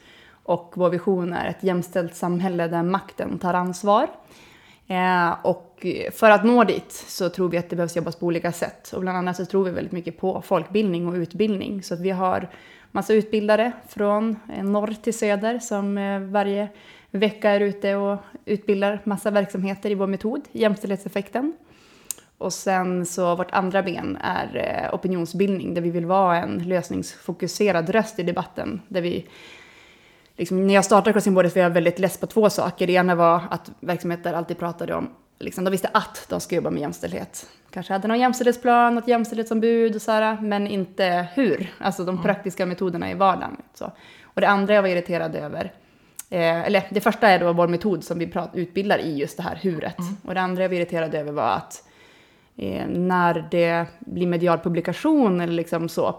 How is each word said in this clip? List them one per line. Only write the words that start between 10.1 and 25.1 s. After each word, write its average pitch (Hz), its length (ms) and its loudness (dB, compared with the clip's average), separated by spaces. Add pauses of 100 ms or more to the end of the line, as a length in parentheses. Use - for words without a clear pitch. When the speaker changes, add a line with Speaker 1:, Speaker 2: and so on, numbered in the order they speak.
Speaker 1:
på 190 220 -2
folkbildning 180 640 0
och 175 60 -4
utbildning. 190 720 -2
Så - 100 -8
att 170 80 -8
vi 190 80 0
har 185 400 0 (420)
massa 196 220 0
utbildare 214 580 2 (160)
från, 208 520 0 (180)
eh, 196 60 -6
norr 208 400 0
till 220 140 -2
söder 220 420 0
som, 202 380 -4
eh, 196 220 -2
varje 202 480 -2 (440)
vecka 208 380 0
är 202 100 4
ute 202 360 0
och 202 220 -2 (280)
utbildar 202 580 0
massa 208 280 -2
verksamheter 196 600 -2
i 202 40 0
vår 190 120 0
metod, 214 340 -2 (100)
jämställdhetseffekten. 208 1000 -2 (840)
Och 180 160 -4
sen 185 520 0
så 175 300 0
vårt 180 160 -6
andra 190 320 0
ben 175 380 -4
är, - 340 -4
eh, - 400 -4
opinionsbildning, 180 800 -2